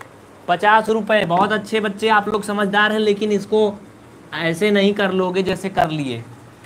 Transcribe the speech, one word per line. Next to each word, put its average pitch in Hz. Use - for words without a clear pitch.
पचास 208
रुपये। 214
बहुत 185
अच्छे 214
बच्चे, 208
आप 208
लोग 208
समझदार 208
हैं, 214
लेकिन 214
इसको 208
ऐसे 165
नहीं 202
कर 202
लोगे 185
जैसे 190
कर 165
लिए। 135